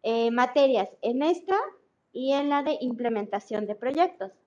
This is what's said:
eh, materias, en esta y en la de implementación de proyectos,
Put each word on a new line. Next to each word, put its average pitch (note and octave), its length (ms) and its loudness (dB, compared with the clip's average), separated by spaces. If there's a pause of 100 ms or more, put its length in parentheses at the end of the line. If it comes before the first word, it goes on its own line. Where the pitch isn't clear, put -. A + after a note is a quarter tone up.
eh, A#3 280 0
materias, B3 580 4 (140)
en A#3+ 200 -2
esta F4 340 0 (560)
y C4 200 -2
en C#4 160 0
la C#4+ 140 2
de D4+ 180 -2
implementación A3 840 -4
de G#3 80 -6
proyectos, C4+ 580 -2 (140)